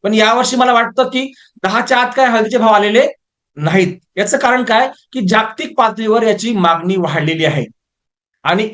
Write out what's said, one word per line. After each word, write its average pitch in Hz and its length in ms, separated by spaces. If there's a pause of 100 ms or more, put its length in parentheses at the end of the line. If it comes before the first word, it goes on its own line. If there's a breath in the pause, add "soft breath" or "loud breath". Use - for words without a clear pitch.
पण 208 100
यावर्षी 226 420
मला 247 180
वाटतं 233 300
की 262 280 (320 soft breath)
दहाच्या 233 340
आत 247 180
काय 262 100
हळदीचे 226 320
भाव 220 160
आलेले 208 340 (480)
नाहीत. 165 420 (200)
याचं 202 200
कारण 254 260
काय, 233 260 (240 soft breath)
की 233 140
जागतिक 220 500
पातळीवर 220 460
याची 220 280
मागणी 175 440
वाढलेली 160 500
आहे 147 200 (800)
आणि 196 300